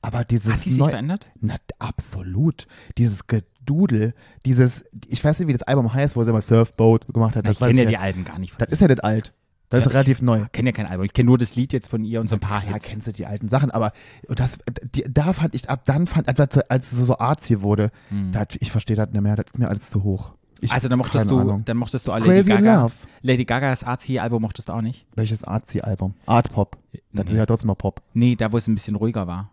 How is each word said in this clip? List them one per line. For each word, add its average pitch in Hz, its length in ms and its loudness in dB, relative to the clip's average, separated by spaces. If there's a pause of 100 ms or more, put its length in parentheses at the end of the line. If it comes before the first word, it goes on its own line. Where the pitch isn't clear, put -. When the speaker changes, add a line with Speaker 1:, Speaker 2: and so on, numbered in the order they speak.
Speaker 1:
Aber 117 240 -4
dieses 113 260 0
Speaker 2:
Hat - 100 -2
sie - 100 -2
sich 127 80 2
Speaker 1:
neu- 143 100 4
Speaker 2:
verändert? 143 380 -6 (120)
Speaker 1:
Na, 107 160 -4 (240)
absolut. 92 880 -4 (300)
Dieses 110 300 0
Gedudel, 120 880 0 (320)
dieses, 127 380 4 (260)
ich - 140 -6
weiß 151 160 2
nicht, 180 80 -2
wie 143 60 2
das 120 100 -2
Album 123 300 0
heißt, 139 220 0
wo 120 80 2
sie 113 60 2
immer 110 120 2
Surfboat 113 720 4
gemacht 113 220 2
hat. 107 80 -2
Speaker 2:
Na, 107 60 0
Speaker 1:
Das 104 80 2
Speaker 2:
ich - 40 -2
Speaker 1:
weiß 127 80 2
Speaker 2:
kenn 123 80 6
ja 127 60 6
Speaker 1:
ich 110 60 4
Speaker 2:
die 110 60 2
Speaker 1:
ja. 101 40 -6
Speaker 2:
Alben 92 240 -4
gar - 160 -10
nicht 92 120 -8
von - 80 -20
Speaker 1:
Das 117 100 -2
Speaker 2:
ihr. - 40 -2
Speaker 1:
ist 156 80 2
ja 151 60 8
nicht 131 160 4
alt. 110 300 -2 (360)
Das 123 140 2
Speaker 2:
Ja, 131 60 4
Speaker 1:
ist 131 40 -2
relativ 131 260 4
Speaker 2:
ich 123 40 -2
Speaker 1:
neu. 110 300 2
Speaker 2:
kenn 120 120 -2
ja 123 60 0
kein 110 140 -6
Album. 92 200 -4
Ich - 80 -6
kenn 127 120 2
nur 123 120 6
das 120 180 -2
Lied 127 180 -2
jetzt 123 160 -4
von 110 160 -4
ihr 113 160 -4
und 110 80 -2
so 110 60 0
ein 101 40 -2
paar 98 260 -4
Speaker 1:
Ja, 101 80 -4
Speaker 2:
Hits. 107 120 -8
Speaker 1:
kennst 107 220 -10
du 113 40 -8
die 101 140 -10
alten 104 240 -8
Sachen, 127 220 2
aber - 200 -2 (360)
und 113 120 -6
das, 123 200 -4 (360)
die, - 140 -2
da 147 240 0
fand 165 220 -2
ich, - 140 -8
ab 135 160 -4
dann 151 220 0
fand, 156 200 0 (120)
als, 143 180 2 (120)
als 127 240 -2
es 120 60 -2
so 123 200 2
artsy 120 420 0
wurde, 104 300 2 (180)
Speaker 2:
Mhm. 101 220 -4
Speaker 1:
da, 104 140 -2 (140)
ich - 120 -6
versteh 110 240 -2
das 107 160 -2
nicht 101 100 0
mehr, 104 140 2
das 107 120 -4
ist - 120 -12
mir 123 80 0
alles - 220 -6
zu 101 140 -2
hoch. 98 300 -4 (280)
Ich, 113 100 -2
Speaker 2:
Also 127 160 0
dann 123 120 2
mochtest 117 280 0
Speaker 1:
keine - 80 0
Speaker 2:
du, 127 60 4
Speaker 1:
Ahnung. 101 240 0
Speaker 2:
dann 113 100 -4
mochtest 120 320 -6
du 95 60 -4
auch 104 60 -2
Lady 113 100 4
Speaker 1:
Crazy 190 220 6
in 202 120 6
Speaker 2:
Gaga. 214 200 6
Speaker 1:
Love. 117 100 0 (300)
Speaker 2:
Lady 127 220 2
Gagas 131 380 -2
Artsy-Album 120 580 -2
mochtest - 280 -6
du - 40 -8
auch 113 80 -4
nicht? 113 240 -6 (100)
Speaker 1:
Welches 110 280 -2
Artsy-Album? 101 680 -4 (140)
Art 117 260 2
Pop. - 240 -2 (340)
Das 101 140 -4
Speaker 2:
Nee. 87 60 -4
Speaker 1:
ist 110 60 2
ja 110 80 2
trotzdem 113 220 0
mal 98 80 0
Pop. - 260 -6 (120)
Speaker 2:
Nee, 120 240 4
da 110 160 -2
wo 120 40 0
es 110 100 -2
ein 113 60 2
bisschen 104 220 -4
ruhiger 107 320 -2
war. 92 260 -8